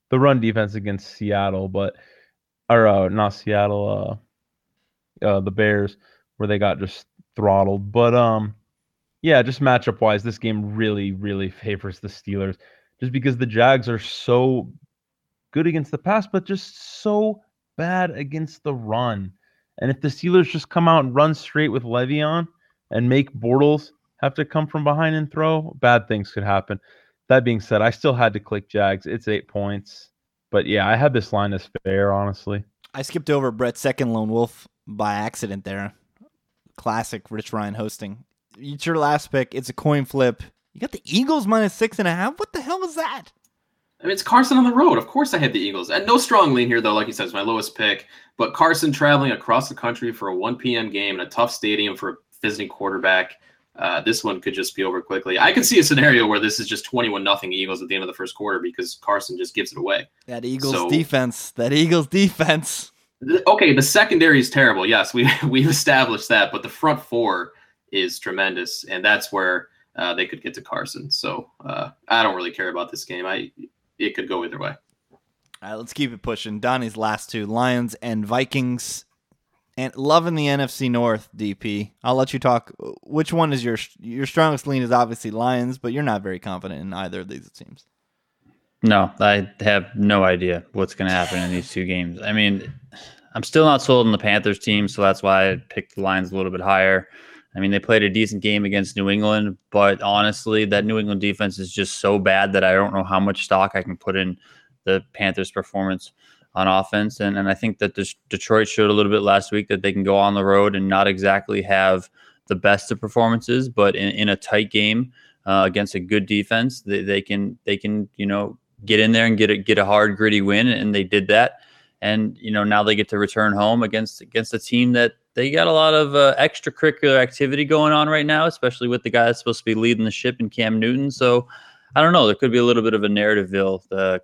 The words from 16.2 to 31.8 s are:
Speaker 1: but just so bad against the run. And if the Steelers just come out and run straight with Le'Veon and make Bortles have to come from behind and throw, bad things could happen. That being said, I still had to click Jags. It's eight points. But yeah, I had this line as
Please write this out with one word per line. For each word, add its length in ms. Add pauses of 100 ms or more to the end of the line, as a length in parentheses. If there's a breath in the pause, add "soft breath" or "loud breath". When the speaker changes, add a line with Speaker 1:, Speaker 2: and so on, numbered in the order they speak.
Speaker 1:
but 160
just 580
so 400 (340)
bad 360
against 500
the 120
run. 580 (460)
And 120
if 100
the 80
Steelers 400
just 200
come 180
out 180
and 120
run 180
straight 360
with 120
Le'Veon 640 (460)
and 160
make 260
Bortles 560 (280)
have 160
to 100
come 240
from 160
behind 320
and 160
throw, 480
bad 260
things 240
could 140
happen. 340 (500 soft breath)
That 140
being 180
said, 220
I 80
still 240
had 200
to 60
click 280
Jags. 360
It's 220
eight 220
points. 600 (420)
But 140
yeah, 200
I 80
had 180
this 200
line 200
as 160 (140)